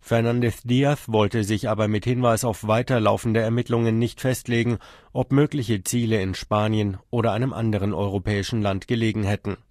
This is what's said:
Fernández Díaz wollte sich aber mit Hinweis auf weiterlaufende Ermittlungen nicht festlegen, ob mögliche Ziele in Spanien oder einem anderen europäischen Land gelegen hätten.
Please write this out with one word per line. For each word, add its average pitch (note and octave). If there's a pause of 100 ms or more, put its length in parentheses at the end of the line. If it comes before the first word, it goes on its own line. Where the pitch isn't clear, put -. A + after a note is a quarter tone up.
Fernández A#2
Díaz C3+
wollte G#2+
sich G#2
aber G#2+
mit G#2+
Hinweis A#2+
auf A2
weiterlaufende A2
Ermittlungen A#2
nicht A#2
festlegen, A#2 (340)
ob B2+
mögliche C3+
Ziele A2+
in F#2+
Spanien G#2+ (140)
oder A2+
einem A#2+
anderen G#2
europäischen G2+
Land G2
gelegen A2
hätten. G2+ (140)